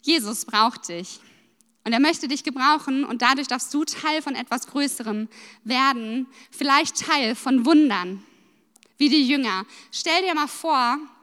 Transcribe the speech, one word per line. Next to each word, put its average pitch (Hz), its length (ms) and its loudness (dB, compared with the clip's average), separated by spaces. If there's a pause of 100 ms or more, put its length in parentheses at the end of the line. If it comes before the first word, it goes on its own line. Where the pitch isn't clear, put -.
Jesus 247 440 -2
braucht 233 440 0
dich. 175 300 -12 (640)
Und 226 100 -2
er 233 60 2
möchte 311 280 2
dich 269 160 -4
gebrauchen 277 640 0
und 247 160 -6
dadurch 262 260 2
darfst - 260 -6
du 294 100 0
Teil 311 380 -2
von 269 140 -6
etwas 240 320 -6
Größerem 220 640 -4 (340)
werden. 254 640 0 (240)
Vielleicht 294 440 0
Teil 262 400 0
von 254 300 2
Wundern, 202 580 2 (760)
wie 294 120 4
die 277 180 4
Jünger. 226 380 0 (260)
Stell 349 320 0
dir 349 120 0
mal 294 120 0
vor 269 500 0 (260)